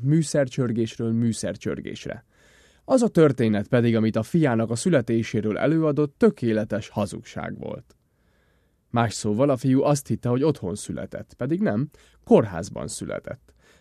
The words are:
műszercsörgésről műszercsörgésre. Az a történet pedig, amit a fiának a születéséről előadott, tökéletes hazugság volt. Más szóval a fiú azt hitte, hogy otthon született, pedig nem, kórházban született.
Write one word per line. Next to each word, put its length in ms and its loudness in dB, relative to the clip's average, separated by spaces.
műszercsörgésről 1080 0
műszercsörgésre. 1120 -4
Az 120 4
a 60 2
történet 600 4
pedig, 280 4
amit 200 2
a 60 0
fiának 480 2
a 60 -4
születéséről 840 0
előadott, 600 0
tökéletes 720 0
hazugság 720 -8
volt. 380 -12
Más 240 0
szóval 360 0
a 60 0
fiú 260 2
azt 240 2
hitte, 220 -4
hogy 140 0
otthon 320 -2
született, 600 -10
pedig 260 -4
nem, 280 -2
kórházban 640 2
született. 640 -12